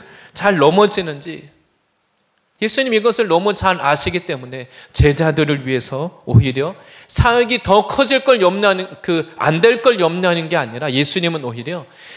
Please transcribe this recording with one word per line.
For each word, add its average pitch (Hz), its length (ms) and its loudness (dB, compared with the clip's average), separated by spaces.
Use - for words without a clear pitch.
잘 196 220 2
넘어지는지 160 920 0
예수님 240 320 -2
이것을 220 340 0
너무 185 260 0
잘 180 280 -2
아시기 160 440 -2
때문에 127 440 -10
제자들을 147 720 2
위해서 131 600 -6
오히려 131 500 2
사역이 240 560 0
더 202 240 2
커질 269 360 0
걸 247 180 2
염려하는, 185 600 0
그 165 360 -4
안 156 220 0
될 233 220 4
걸 240 180 2
염려하는 170 480 0
게 170 80 -4
아니라 131 360 -4
예수님은 160 520 -2
오히려 123 420 -10